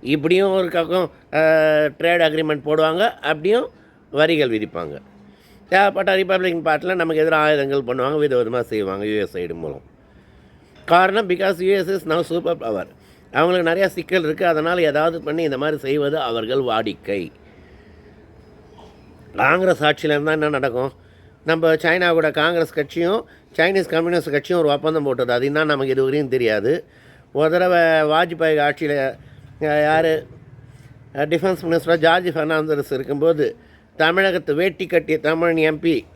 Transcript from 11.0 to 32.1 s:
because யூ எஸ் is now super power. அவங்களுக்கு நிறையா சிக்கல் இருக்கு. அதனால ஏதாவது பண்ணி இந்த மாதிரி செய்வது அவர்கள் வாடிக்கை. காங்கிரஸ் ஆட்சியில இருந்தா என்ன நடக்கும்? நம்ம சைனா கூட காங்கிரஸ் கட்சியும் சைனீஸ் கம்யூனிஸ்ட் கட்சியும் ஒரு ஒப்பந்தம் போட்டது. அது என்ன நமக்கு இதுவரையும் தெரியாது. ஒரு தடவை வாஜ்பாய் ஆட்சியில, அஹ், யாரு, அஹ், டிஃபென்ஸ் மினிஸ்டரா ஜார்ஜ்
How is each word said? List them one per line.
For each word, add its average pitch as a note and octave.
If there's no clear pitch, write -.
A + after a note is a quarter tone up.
because F3+
யூ F#3+
எஸ் F#3
is F#3
now D#3+
super E3+
power. G#2
அவங்களுக்கு E3+
நிறையா F#3+
சிக்கல் F3+
இருக்கு. D#3
அதனால E3+
ஏதாவது D#3
பண்ணி D3+
இந்த C#3
மாதிரி D3+
செய்வது C#3+
அவர்கள் A#2
வாடிக்கை. G#2+
காங்கிரஸ் D#3+
ஆட்சியில D3+
இருந்தா D3+
என்ன D3+
நடக்கும்? C3
நம்ம D#3+
சைனா F3
கூட D#3+
காங்கிரஸ் D#3+
கட்சியும் E3+
சைனீஸ் F#3
கம்யூனிஸ்ட் E3
கட்சியும் D3
ஒரு D3
ஒப்பந்தம் D3+
போட்டது. B2+
அது B2
என்ன D3
நமக்கு C#3
இதுவரையும் C3
தெரியாது. A#2
ஒரு D#3
தடவை F3+
வாஜ்பாய் D#3+
ஆட்சியில, C#3+
அஹ், D3+
யாரு, D#3+
அஹ், -
டிஃபென்ஸ் E3
மினிஸ்டரா E3
ஜார்ஜ் E3